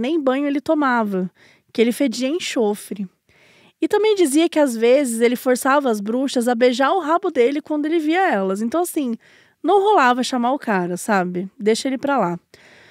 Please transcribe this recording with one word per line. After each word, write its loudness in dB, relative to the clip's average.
nem -2
banho 0
ele -2
tomava, 0
que 0
ele 4
fedia -2
enxofre. -4
E -2
também 2
dizia 2
que, -2
às 2
vezes, 2
ele 2
forçava 0
as 0
bruxas -2
a 2
beijar 2
o 0
rabo 0
dele 0
quando -4
ele 0
via 0
elas. -2
Então, -2
assim, -4
não 2
rolava 4
chamar -2
o -2
cara, -2
sabe? -2
Deixa 0
ele -4
pra -2
lá. -2